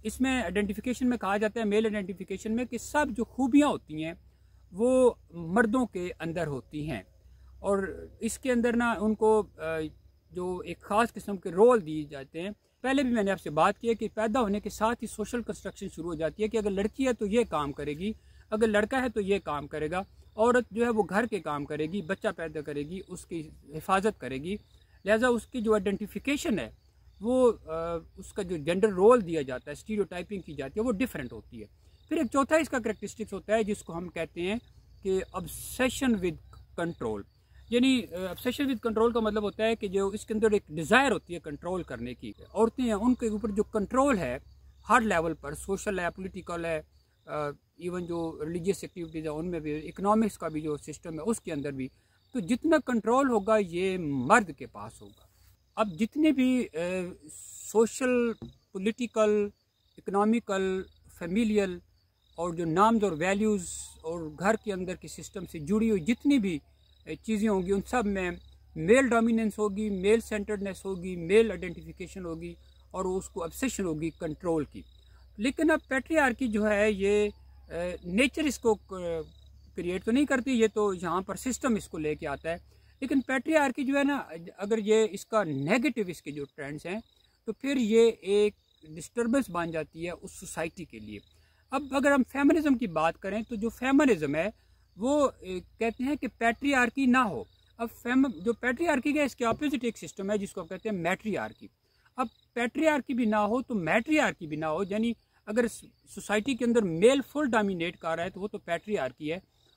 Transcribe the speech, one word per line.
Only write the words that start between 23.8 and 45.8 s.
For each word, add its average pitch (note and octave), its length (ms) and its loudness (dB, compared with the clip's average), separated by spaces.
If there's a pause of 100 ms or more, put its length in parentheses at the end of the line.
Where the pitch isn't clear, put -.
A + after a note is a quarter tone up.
करेगी। C#3 400 -6 (460)
लिहाजा A3 220 4
उसकी A#3+ 320 -2
जो G#3+ 140 2
आइडेंटिफिकेशन G#3 840 -2
है A2+ 260 -8 (380)
वो, B3 300 4
अ, E3 500 -6 (160)
उसका G3 240 -10
जो F3 160 -4
जेंडर F#3 300 2
रोल G#3 340 8
दिया D#3+ 200 -2
जाता B2+ 280 -8
है, D3 40 -8
स्टीरियोटाइपिंग F#3 680 -6
की D#3+ 120 -14
जाती C#3 260 -8
है, A3+ 40 0
वो C4 60 0
डिफरेंट D#3 420 -4
होती A2+ 260 -16
है। G#2 100 -14 (400)
फिर D#4 100 -2
एक D4+ 80 0
चौथा C#4 300 2
इसका D4+ 220 0
कैरेक्टरिस्टिक्स G#3+ 540 -8
होता G3 220 -4
है A3 100 2
जिसको G3 280 -6
हम F3 160 -6
कहते E3 320 -8
हैं G3 200 -2 (460)
कि F#3+ 140 0
obsession A3+ 1000 -2
with F3 160 -2 (440)
control। A#2+ 420 -4 (500)
यानी, B3 300 4
अ, F3+ 320 -8
obsession B3 320 -2
with C4 200 -2
control A3+ 280 2
का A#3+ 60 0
मतलब G#3+ 220 0
होता G#3 220 -2
है A3+ 120 4
कि G#3+ 120 -6
जो G3 240 0
इसके G#3+ 220 -6
अंदर G#3+ 200 4
एक G3+ 160 2
डिज़ायर G3 420 4
होती E3+ 220 -6
है E3 60 -8
कंट्रोल E3+ 420 -6
करने B2 320 -8
की। A2 200 -12 (200)
औरतें A3+ 300 0
हैं A3+ 100 0
उनके A#3 340 2
ऊपर G#3+ 220 -4
जो G3+ 120 0
कंट्रोल B3 540 2
है C3+ 240 -4 (460)
हर A#3 160 6
लेवल E3+ 300 2
पर, D3 220 -8
सोशल G3 460 -4